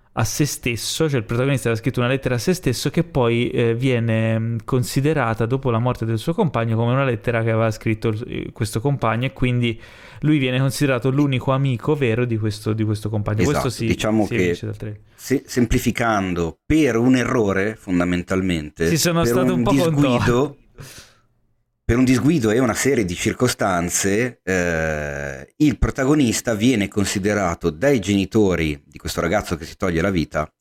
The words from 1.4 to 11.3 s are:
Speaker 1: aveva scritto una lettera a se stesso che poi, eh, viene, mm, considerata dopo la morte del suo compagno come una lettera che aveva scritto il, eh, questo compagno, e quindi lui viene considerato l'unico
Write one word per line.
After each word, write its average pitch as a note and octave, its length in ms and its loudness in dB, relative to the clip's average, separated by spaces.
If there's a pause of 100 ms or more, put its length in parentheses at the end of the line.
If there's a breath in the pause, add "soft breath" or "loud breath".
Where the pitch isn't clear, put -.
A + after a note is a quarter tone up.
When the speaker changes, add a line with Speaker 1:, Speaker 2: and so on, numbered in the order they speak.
Speaker 1:
aveva A2+ 140 0
scritto C3 180 -2
una A#2+ 80 2
lettera C3+ 280 0
a - 20 -2
se F#3 160 0
stesso C#3 340 -2
che E3 140 0
poi, A#2+ 480 2
eh, A#2 240 2
viene, A2+ 640 0
mm, A#2 260 -4
considerata C3 800 0
dopo C3 260 -2
la A2+ 100 2
morte B2 240 -2
del A2+ 140 -2
suo E3 160 -4
compagno A#2 420 0
come A#2 160 2
una C3+ 120 2
lettera A#2 380 0
che A2+ 80 0
aveva A2+ 220 2
scritto A2 360 -2
il, A2+ 200 -4
eh, - 240 -8
questo A2+ 280 -4
compagno, B2 460 0
e C3 60 -4
quindi B2 480 0 (400 loud breath)
lui D3+ 180 4
viene B2+ 220 2
considerato C3+ 500 0
l'unico C3+ 400 0